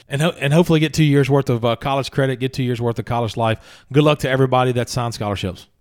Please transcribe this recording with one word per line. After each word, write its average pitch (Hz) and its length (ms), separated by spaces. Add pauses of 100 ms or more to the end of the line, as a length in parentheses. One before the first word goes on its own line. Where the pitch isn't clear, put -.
and 139 140
ho-, 165 180
and 139 140
hopefully 165 260
get 151 140
two 156 100
years 143 260
worth 139 200
of, 120 160
uh, 117 100
college 139 360
credit, 135 280
get 131 140
two 135 100
years 123 160
worth 117 180
of 113 80
college 120 300
life. - 560
Good 147 120
luck 147 160
to 135 100
everybody 127 420
that 120 180
signed 120 240
scholarships. 101 540 (140)